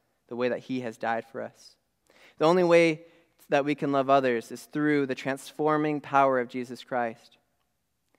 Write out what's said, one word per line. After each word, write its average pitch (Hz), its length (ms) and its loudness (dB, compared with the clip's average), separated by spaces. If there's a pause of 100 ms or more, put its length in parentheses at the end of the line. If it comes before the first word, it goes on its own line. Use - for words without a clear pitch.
(280)
the 120 80 -12
way 123 140 -2
that 98 100 -4
he 127 200 -8
has 113 180 -10
died 117 340 -4
for 120 80 -12
us. - 360 -16 (600)
The 151 60 2
only 175 200 4
way 170 380 4 (460)
that 143 160 0
we 147 100 -2
can 147 160 -4
love 135 180 0
others 131 440 2
is 123 140 -14
through 147 400 -2
the 131 100 -6
transforming 151 840 -2
power 135 380 2
of 120 100 -4
Jesus 123 360 -10
Christ. 120 540 -6 (800)